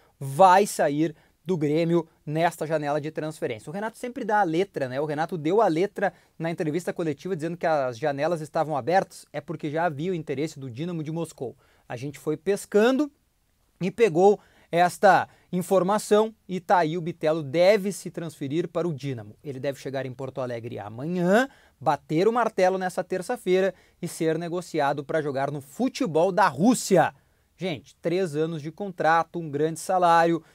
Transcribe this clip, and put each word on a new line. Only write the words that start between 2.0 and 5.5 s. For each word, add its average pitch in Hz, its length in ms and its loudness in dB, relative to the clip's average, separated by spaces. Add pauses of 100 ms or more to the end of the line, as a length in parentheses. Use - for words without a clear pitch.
nesta 165 420 -2
janela 151 320 -2
de 147 120 -6
transferência. 151 580 -8
O 151 40 -12
Renato 208 260 -10
sempre 247 260 -10
dá 208 160 2
a 196 40 2
letra, 160 440 -2
né? 127 100 -6
O 151 60 -2
Renato 156 320 -4
deu 165 240 2